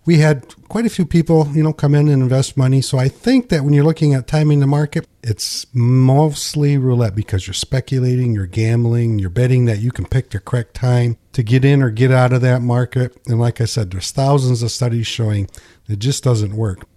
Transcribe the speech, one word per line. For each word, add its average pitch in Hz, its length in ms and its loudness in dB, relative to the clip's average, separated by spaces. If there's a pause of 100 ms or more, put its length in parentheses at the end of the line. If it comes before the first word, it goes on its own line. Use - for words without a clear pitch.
we 165 120 4
had 151 360 0 (160)
quite 233 160 -4
a 220 40 0
few 185 160 -2
people, 160 480 2
you 151 100 2
know, 156 100 0
come 147 220 0
in 147 140 4
and 139 120 2
invest 131 360 -2
money. 131 240 2
So - 160 -4
I 131 100 0
think 247 420 0
that 156 140 0
when 147 100 2
you're 143 100 4
looking 156 300 2
at 131 140 -4
timing 151 320 2
the 135 80 2
market, 147 400 -2 (160)
it's - 500 -8
mostly 139 1040 2
roulette 120 380 0
because 101 320 -4
you're 98 60 -10
speculating, 127 800 -2
you're 98 120 -4
gambling, 117 760 0
you're 95 100 -4
betting 123 360 2
that 110 140 0
you 120 120 -2
can - 140 -8
pick - 240 -4
the 98 100 -8
correct - 360 -6
time 123 420 0 (160)
to 127 100 -2
get 127 220 2
in 139 160 4
or 127 80 2
get 120 220 2
out 127 220 4
of 127 80 2
that 127 200 2
market. 123 560 -2 (100)
And 117 120 0
like 117 200 0
I 120 60 0
said, 104 260 -4
there's 95 200 -10
thousands 135 520 0
of 113 80 -4
studies 117 360 -4
showing 104 420 -4 (380)
it 104 120 -6
just 135 240 -4
doesn't 107 320 0
work. 107 300 -6 (120)